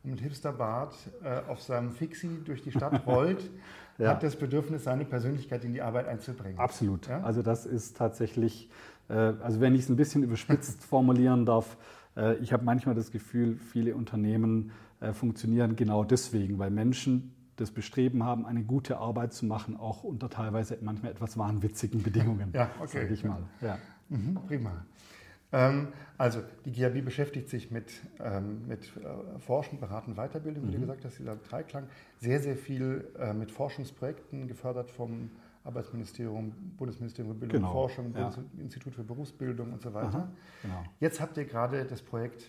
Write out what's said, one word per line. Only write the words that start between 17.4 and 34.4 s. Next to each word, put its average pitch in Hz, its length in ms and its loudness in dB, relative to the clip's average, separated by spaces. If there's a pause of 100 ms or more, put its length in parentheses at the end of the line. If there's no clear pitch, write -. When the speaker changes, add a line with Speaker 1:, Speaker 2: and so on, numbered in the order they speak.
Speaker 2:
das 110 160 -4
Bestreben 123 520 2
haben, 120 220 0
eine 117 160 -2
gute 131 380 0
Arbeit 117 340 -2
zu - 140 -2
machen, 107 280 -2
auch 110 280 -6
unter 131 260 -4
teilweise 110 520 -2
manchmal 107 300 -4
etwas - 280 -6
wahnwitzigen 104 640 0
Bedingungen, 107 480 2
Speaker 1:
<laughs> - 20 -8
Ja, 120 160 2 (100)
okay. - 220 -4
Speaker 2:
sag 101 100 -2
ich 104 120 -2
mal. 95 180 -2 (200)
Ja. 104 180 -4 (300)
Speaker 1:
Mhm, 135 260 -2 (120)
prima. 123 240 -2 (800)
Ähm, 135 360 6 (320)
also 117 220 2 (240)
die 135 60 -4
G 120 140 2
A 123 40 6
B 127 120 0
beschäftigt 135 480 -4
sich 117 220 -8
mit, 117 200 -8 (320)
ähm, 104 440 -4
mit, 113 160 -8 (140)
äh, - 420 -10
Forschen, 143 400 -2
Beraten, 110 340 -6
Weiterbildung, 151 540 -6
wie 98 60 0
du 95 40 -2
Speaker 2:
Mhm. 117 40 -2
Speaker 1:
gesagt - 220 -4
hast, 123 140 -12
dieser 120 180 -8
Dreiklang. 120 500 -10 (340)
Sehr, 123 200 2
sehr 139 160 -2
viel, 131 500 -4 (140)
äh, 113 140 -2
mit 107 160 -4
Forschungsprojekten, 135 960 -8